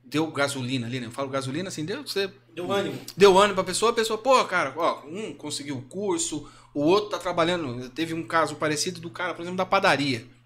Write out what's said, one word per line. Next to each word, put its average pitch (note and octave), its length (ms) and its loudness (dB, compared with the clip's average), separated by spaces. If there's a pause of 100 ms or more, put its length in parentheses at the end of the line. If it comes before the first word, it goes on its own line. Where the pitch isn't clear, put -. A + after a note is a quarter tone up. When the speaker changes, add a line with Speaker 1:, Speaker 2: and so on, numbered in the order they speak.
Speaker 1:
deu D3+ 180 0
gasolina C3 600 -2
ali, B2 140 -6
né? A2+ 60 -8
Eu A2+ 40 -12
falo C#3 160 -6
gasolina C3+ 400 -4
assim, D#3 160 -8
deu, A3 180 -6
você G3 300 -6 (240)
Speaker 2:
Deu F3+ 160 -6
ânimo. E3+ 260 0 (200)
Speaker 1:
deu F#3 200 10
ânimo G3+ 180 6
pra F#3 100 0
pessoa, G3 260 0
a - 20 -6
pessoa, A3 240 0
pô, B3+ 280 4
cara, D#3+ 320 -2
ó, D3 280 0
um F3+ 280 -10
conseguiu C#3+ 440 -8
o B2 40 -8
curso, E3+ 680 -4 (240)
o C#3+ 80 -2
outro G3 280 4
tá F3 80 -4
trabalhando. E3 720 -2
Teve D#3+ 240 -4
um D#3+ 120 -4
caso D3+ 300 2
parecido D#3+ 460 -2
do E3+ 80 -10
cara, F3+ 240 -6
por E3+ 80 -10
exemplo, F3+ 160 -6
da F#3 80 0
padaria. D3 600 2 (200)